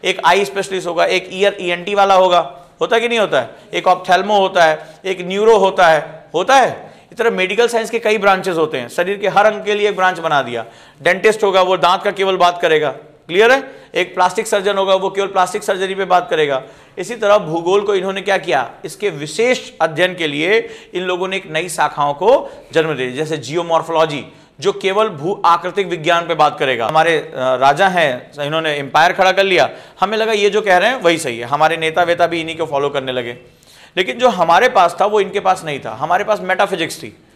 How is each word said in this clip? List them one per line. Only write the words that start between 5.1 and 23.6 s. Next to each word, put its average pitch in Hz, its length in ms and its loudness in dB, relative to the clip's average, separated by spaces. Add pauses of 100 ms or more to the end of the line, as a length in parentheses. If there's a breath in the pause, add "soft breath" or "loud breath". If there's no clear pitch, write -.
न्यूरो 202 380 4
होता 190 300 4
है, - 460 0
होता 185 200 2
है। - 400 2 (180 loud breath)
इस - 60 -20
तरह 233 120 2
मेडिकल 196 380 0
साइंस 226 220 -2
के 233 80 -4
कई 214 200 0
ब्रांचेस 185 380 0
होते 151 220 -2
हैं, 120 100 -8
शरीर 185 280 -4
के 196 120 -4
हर 202 180 4
अंग 208 180 0
के 208 100 -2
लिए 208 140 0
एक 190 80 -2
ब्रांच 185 220 0
बना 151 240 0
दिया। 120 220 -6 (380 loud breath)
डेंटिस्ट 202 420 2
होगा, 190 180 4
वो 185 140 2
दांत 175 260 2
का 202 80 0
केवल 190 260 -2
बात 175 260 2
करेगा, 156 280 2 (380)
क्लियर 214 240 4
है? - 300 -2 (120)
एक 175 200 -2
प्लास्टिक 180 320 0
सर्जन 202 300 0
होगा, 190 180 2
वो 190 160 0
केवल 196 160 -2
प्लास्टिक 190 360 -2
सर्जरी 190 320 -2
पे 190 100 -4
बात 180 260 0
करेगा। 143 320 0 (360 loud breath)
इसी 226 180 -8
तरह 208 220 2
भूगोल 170 420 0
को 202 140 -2
इन्होंने 190 280 -4
क्या 190 160 -2
किया, 156 320 -2 (140)
इसके 160 260 -6
विशेष 170 720 -4
अध्ययन 165 340 0
के 160 120 -4
लिए 175 420 -2 (260 loud breath)
इन 180 80 -6
लोगों 180 260 -4
ने 190 80 -6
एक 185 100 -10
नई 156 220 -6
शाखाओं 147 460 -2
को 233 360 2 (220 loud breath)
जन्म 160 160 2
दे 151 60 -2
दिया, 127 220 -6
जैसे 156 200 -4
जियोमॉर्फोलॉजी, 160 880 -2 (340 loud breath)